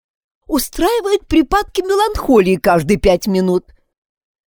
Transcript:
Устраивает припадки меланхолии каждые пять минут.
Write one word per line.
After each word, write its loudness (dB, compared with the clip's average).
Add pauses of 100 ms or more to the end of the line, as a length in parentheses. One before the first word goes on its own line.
(460)
Устраивает -2
припадки -2
меланхолии 0
каждые 0
пять 0
минут. -2 (760)